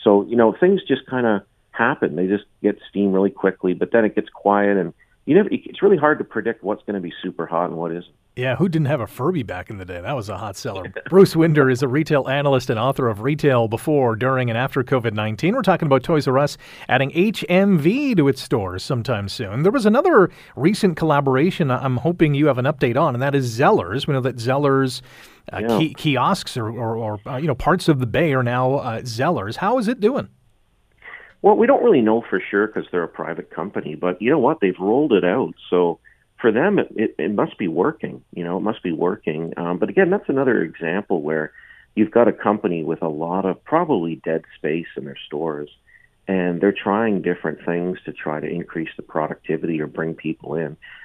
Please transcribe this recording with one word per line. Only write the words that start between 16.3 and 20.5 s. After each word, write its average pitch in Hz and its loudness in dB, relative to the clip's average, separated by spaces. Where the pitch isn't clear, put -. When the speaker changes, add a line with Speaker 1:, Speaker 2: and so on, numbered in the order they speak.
Speaker 2:
Us 143 0
adding 135 2
H 185 0
M 190 4
V 240 2
to 147 4
its 135 0
stores 95 -4
sometime 113 -4
soon. 107 -6
There 196 4
was 254 0
another 240 6